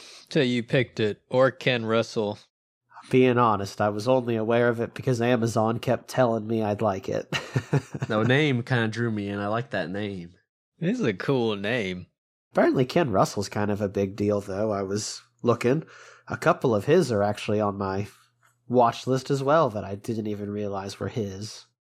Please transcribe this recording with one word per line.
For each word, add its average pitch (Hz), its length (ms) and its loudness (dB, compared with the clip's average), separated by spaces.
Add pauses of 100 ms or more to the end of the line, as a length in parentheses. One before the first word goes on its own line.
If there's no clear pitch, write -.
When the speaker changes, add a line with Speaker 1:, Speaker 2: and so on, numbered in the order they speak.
(300)
Speaker 1:
till 156 140 2
you 123 200 0
picked 127 360 0
it, 107 300 0
or 127 220 4
Ken 123 340 -2
Russell. 110 540 0 (720)
Speaker 2:
Being 127 260 6
honest, 104 420 2
I 107 100 2
was 107 180 -4
only 123 280 2
aware 117 340 2
of 117 100 0
it 117 160 -6
because 120 260 -2
Amazon 113 560 2
kept 117 300 -2
telling 113 400 0
me 113 160 -2
I'd 104 180 -2
like 98 260 -2
it. - 200 -4 (440)
<laughs> - 380 -4
Speaker 3:
No, 110 140 0
name 131 400 2
kinda 117 240 0
drew 117 240 -4
me 101 180 -4
in. 101 100 -4
I 101 100 -2
like 120 200 -2
that 90 220 -4
name. 95 400 -8 (480)
Speaker 1:
This 202 200 -2
is 220 60 0
a 113 80 2
cool 113 420 0
name. 98 520 -4 (440)
Speaker 2:
Apparently 214 340 2
Ken 156 260 0
Russell's 104 380 0
kind 104 200 -2
of 101 120 -2
a 104 60 0
big 101 280 -2
deal, 104 260 0
though. 101 300 -4
I 101 100 -2
was 101 400 -6 (220)
looking. 120 400 2 (440)
A 113 100 -6
couple 156 360 2
of 101 120 0
his 160 260 4
are 101 100 2
actually 104 400 0
on 101 160 0
my 98 300 -4 (600)
watch 120 380 2
list 131 240 -2
as 139 140 -2
well 143 260 4
that 104 160 -6
I 95 80 -10
didn't 107 340 -6
even 104 220 -6
realize 101 500 -6
were 101 100 -4
his. 101 580 -8 (240)